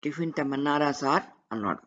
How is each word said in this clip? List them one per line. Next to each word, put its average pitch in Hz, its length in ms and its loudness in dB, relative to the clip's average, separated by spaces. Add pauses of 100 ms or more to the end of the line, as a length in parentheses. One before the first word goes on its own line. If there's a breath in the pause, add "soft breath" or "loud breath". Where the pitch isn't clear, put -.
"టిఫిన్ 156 300 -4
తెమ్మన్నారా 143 580 2
సార్?" 143 320 2 (280)
అన్నాడు. 104 360 -2